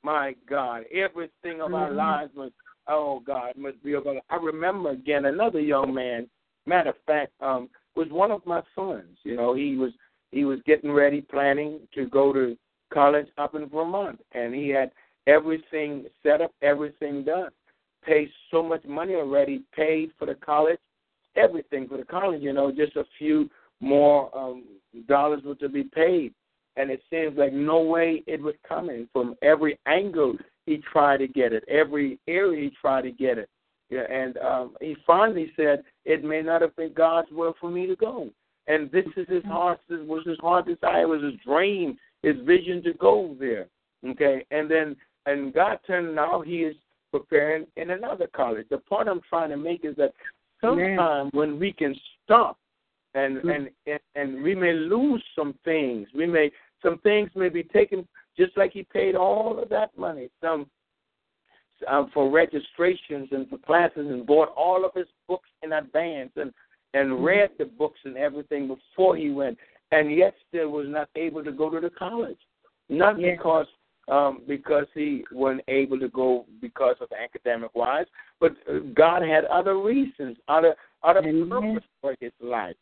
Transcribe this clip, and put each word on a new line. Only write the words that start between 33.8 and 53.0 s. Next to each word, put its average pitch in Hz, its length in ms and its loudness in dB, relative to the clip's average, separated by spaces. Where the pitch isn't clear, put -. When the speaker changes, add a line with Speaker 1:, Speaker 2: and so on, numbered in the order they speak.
Speaker 1:
Yeah, 127 200 -6
and, 131 280 -6
um, 127 420 -4
he 147 160 -10
finally 180 500 4
said, 147 280 2
"It 151 200 2
may 156 180 -4
not 165 200 2
have 156 120 0
been 165 180 -6
God's 165 380 2
will 165 300 -4
for 175 100 -8
me 180 160 -4
to 185 100 -2
go." 226 340 -6
And 151 240 0
this 185 160 0
is 180 120 -6
his 180 160 -2
heart, 175 340 -2
this 170 120 -8
was 160 260 -8
his 165 120 -6
heart 175 280 2
desire, 175 360 0
it 165 60 2
was 156 140 0
his 143 120 -4
dream, 170 520 0
his 151 160 2
vision 175 460 2
to 170 100 -2
go 180 440 4
there. 113 300 -4
Okay, 131 460 0
and 151 180 -4
then, 156 280 0
and 139 280 -4
God 202 320 2
turned, 175 280 -4
now 165 260 0
he 165 240 -4
is 151 100 -4
preparing 151 540 0
in 170 140 -8
another 190 440 -6
college. 117 360 -2
The 135 80 -2
point 214 300 -4
I'm 180 200 -4
trying 165 220 -2
to 143 60 -8
make 170 280 -6
is 151 120 -8
that 139 160 0
Speaker 2:
Amen. 190 320 2
Speaker 1:
sometimes 143 380 0
when 147 260 0
we 190 120 -2
can 143 220 -4
stop 220 340 4